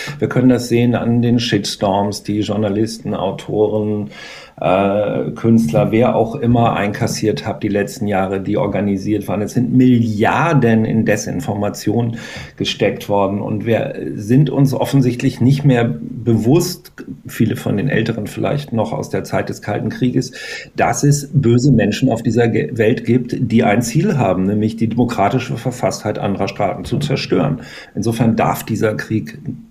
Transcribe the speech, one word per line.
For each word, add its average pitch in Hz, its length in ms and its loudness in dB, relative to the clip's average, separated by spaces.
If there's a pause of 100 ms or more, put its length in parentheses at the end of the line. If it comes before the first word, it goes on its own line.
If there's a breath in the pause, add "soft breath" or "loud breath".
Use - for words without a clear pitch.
(200 loud breath)
Wir 110 80 0
können 127 200 4
das 120 200 4
sehen 120 260 4
an 117 260 2
den 120 200 4
Shitstorms, 101 840 0
die 104 180 -2
Journalisten, 104 760 -2
Autoren, 104 960 -2 (500 loud breath)
äh, 98 720 0
Künstler, 113 600 2
wer 113 240 4
auch 113 220 0
immer 117 380 2
einkassiert 104 720 -2
hat - 160 -6
die 110 60 -2
letzten 101 380 -2
Jahre, 95 320 0
die 101 200 -2
organisiert 101 680 -2
waren. - 140 -2
Es 104 140 -4
sind 120 200 0
Milliarden 117 1120 4
in 110 200 0
Desinformation 104 1120 -2 (380 loud breath)
gesteckt - 520 -2
worden 101 320 0
und 104 260 -4
wir 110 280 0 (200)
sind 123 360 4
uns 127 240 2
offensichtlich 127 640 0
nicht 139 240 4
mehr 123 200 4
bewusst, 117 1080 0 (340)
viele - 300 0
von 104 220 -2
den 101 100 0
Älteren 110 380 0
vielleicht - 460 -4
noch 113 200 -2
aus - 160 -6
der - 160 -4
Zeit - 240 -4
des - 140 -10
Kalten - 260 -4
Krieges, 120 440 -2 (440 loud breath)
dass 113 260 0
es 143 300 2
böse 120 400 4
Menschen 107 380 2
auf 113 120 0
dieser 117 260 2
Ge-, - 280 -2
Welt 113 280 2
gibt, 120 340 0
die 113 260 2
ein 104 180 2
Ziel 165 360 0
haben, 92 260 2
nämlich 107 320 0
die 113 100 0
demokratische 117 680 0
Verfasstheit 107 640 -4
anderer 98 280 -2
Staaten - 380 -4
zu - 140 -4
zerstören. - 640 0 (320 loud breath)
Insofern 113 420 0
darf - 280 0
dieser 107 300 0
Krieg - 440 -6 (320)